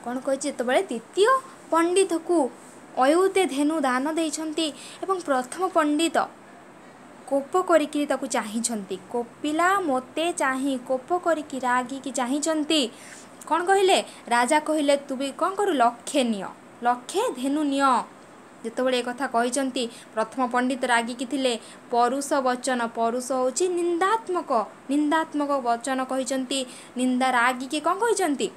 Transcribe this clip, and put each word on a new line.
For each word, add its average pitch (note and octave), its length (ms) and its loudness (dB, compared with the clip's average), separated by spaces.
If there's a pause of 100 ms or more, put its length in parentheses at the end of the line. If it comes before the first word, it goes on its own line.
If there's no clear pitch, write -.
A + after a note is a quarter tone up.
କ'ଣ A#3+ 140 -6
କହିଛି? C4+ 240 -2
ଯେତେବେଳେ C4+ 400 0
ଦ୍ୱିତୀୟ F4+ 460 2 (420)
ପଣ୍ଡିତକୁ E4+ 800 2 (480)
ଅୟୁତେ F#4 480 4
ଧେନୁ D4 340 0
ଦାନ C4 320 0
ଦେଇଛନ୍ତି D#4 600 -2 (300)
ଏବଂ F4+ 180 -2
ପ୍ରଥମ C#4+ 480 -2
ପଣ୍ଡିତ D#4 580 2 (1000)
କୋପ C#4 340 0
କରିକିରି D4+ 460 2
ତାକୁ C#4 200 -2
ଚାହିଁଛନ୍ତି। A3 720 -4 (120)
କୋପିଲା D#4 720 0
ମୋତେ D4+ 520 -2
ଚାହିଁ, C4+ 460 -2 (100)
କୋପ C4 300 -2
କରିକି, D#4 400 -2
ରାଗିକି B3+ 520 -2
ଚାହିଁଛନ୍ତି। D4 800 0 (560)
କ'ଣ E4 180 0
କହିଲେ? F#4+ 400 4 (240)
ରାଜା A#3+ 300 4
କହିଲେ, D4+ 380 2
"ତୁ C#4 200 -6
ବି C4+ 220 -4
କ'ଣ F4+ 160 0
କରୁ? G4+ 180 0
ଲକ୍ଷେ B3 520 2
ନିଅ, G#3 220 -2 (360)
ଲକ୍ଷେ B3 480 0
ଧେନୁ C#4 320 -2
ନିଅ।" C#4 400 2 (640)
ଯେତେବେଳେ B3+ 340 0
ଏ B3 40 -2
କଥା B3 240 -6
କହିଛନ୍ତି, B3 600 0 (260)
ପ୍ରଥମ A3 320 -2
ପଣ୍ଡିତ B3+ 380 0
ରାଗିକି A#3+ 400 0
ଥିଲେ। B3+ 340 0 (320)
ପରୁଷ B3 420 2
ବଚନ, B3+ 540 0
ପରୁଷ A#3 460 -2
ହେଉଛି B3+ 360 0
ନିନ୍ଦାତ୍ମକ, F4 840 0 (380)
ନିନ୍ଦାତ୍ମକ D4 720 0
ବଚନ A#3+ 440 -2
କହିଛନ୍ତି। C4 640 -4 (300)
ନିନ୍ଦା, B3+ 340 2
ରାଗିକି B3+ 500 0
କ'ଣ E4 140 0
କହିଛନ୍ତି? F#4+ 640 0